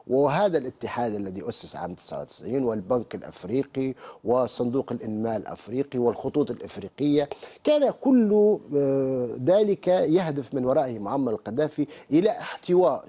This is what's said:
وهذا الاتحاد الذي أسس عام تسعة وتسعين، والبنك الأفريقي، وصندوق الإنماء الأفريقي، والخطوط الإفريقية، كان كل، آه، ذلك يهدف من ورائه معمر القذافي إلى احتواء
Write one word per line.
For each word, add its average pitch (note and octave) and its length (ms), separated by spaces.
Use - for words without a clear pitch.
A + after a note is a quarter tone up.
وهذا D3 500
الاتحاد A#2 580
الذي G2 340
أسس - 260
عام F2 180
تسعة D2 280
وتسعين، B2 420
والبنك A2 520
الأفريقي، C3 800
وصندوق A#2+ 680
الإنماء A2+ 460
الأفريقي، B2 600
والخطوط B2 520
الإفريقية، C#3+ 760
كان C#4+ 380
كل، G#3+ 580
آه، C3+ 540
ذلك G3+ 420
يهدف E3 640
من C3 120
ورائه B2+ 340
معمر A#2+ 320
القذافي C#3+ 560
إلى F3+ 180
احتواء F3 800